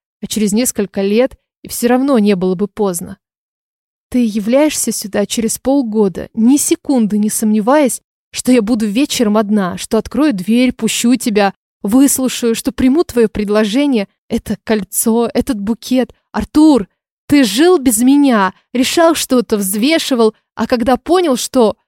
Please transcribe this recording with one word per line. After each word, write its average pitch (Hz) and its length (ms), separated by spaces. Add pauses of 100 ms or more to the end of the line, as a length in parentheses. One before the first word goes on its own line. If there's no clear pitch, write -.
(220)
а 202 60
через 202 260
несколько 208 480
лет, 214 340 (280)
и - 40
всё - 200
равно 262 320
не 208 160
было 185 200
бы 196 120
поздно. 196 500 (920)
«Ты 247 160
являешься 226 680
сюда 208 340
через 226 340
полгода, 220 760
ни 240 240
секунды 240 600
не 208 120
сомневаясь, 214 720 (300)
что - 200
я 247 100
буду 220 240
вечером 214 520
одна, 202 400
что - 200
открою 262 360
дверь, 233 380
пущу 233 440
тебя, 202 380 (280)
выслушаю, 247 760
что - 160
приму 262 320
твоё 233 240
предложение. 214 800 (220)
Это 220 340
кольцо, 226 720
этот 240 260
букет. 233 540 (180)
Артур, 262 560 (420)
ты 285 140
жил 294 340
без 247 240
меня, 254 540 (180)
решал 320 400
что-то, 240 440
взвешивал, 220 760 (220)
а 226 100
когда 240 320
понял, 320 400
что...» 220 400 (100)